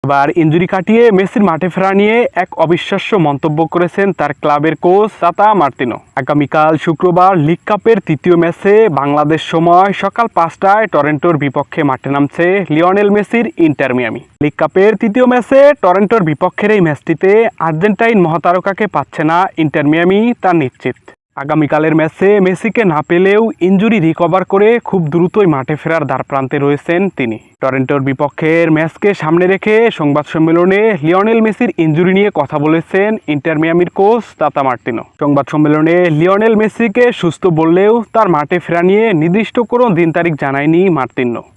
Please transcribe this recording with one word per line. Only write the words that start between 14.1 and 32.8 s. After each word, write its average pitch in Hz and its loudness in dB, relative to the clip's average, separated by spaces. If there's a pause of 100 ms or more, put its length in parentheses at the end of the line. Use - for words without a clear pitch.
লিগ 147 -2
কাপের 190 2
তৃতীয় 233 0
ম্যাচে 247 2 (180)
টরন্টোর 196 2
বিপক্ষের 175 -2
এই 214 2
ম্যাচটিতে 185 0 (100)
আর্জেন্টাইন 196 0
মহাতারকাকে 180 -2
পাচ্ছে 156 -6
না 170 0 (100)
ইন্টার 151 -2
মিয়ামি, 190 2
তা 185 0
নিশ্চিত। 131 -4 (400)
আগামীকালের 151 -2
ম্যাচে 190 2
মেসিকে 190 -2
না 156 0
পেলেও 196 2 (100)
ইনজুরি 196 2
রিকভার 165 0
করে 208 2
খুব 180 -4
দ্রুতই 175 0
মাঠে 147 -2
ফেরার 165 -4
দ্বারপ্রান্তে 135 -4
রয়েছেন 147 -2
তিনি। 113 -6 (220)
টরন্টোর 135 -2
বিপক্ষের 156 -2
ম্যাচকে 165 0
সামনে 170 0
রেখে 214 2
সংবাদ 147 -2
সম্মেলনে 180 2
লিওনেল 196 2
মেসির 220 -2
ইনজুরি 170 0
নিয়ে 202 2
কথা 151 -4
বলেছেন 165 -2 (100)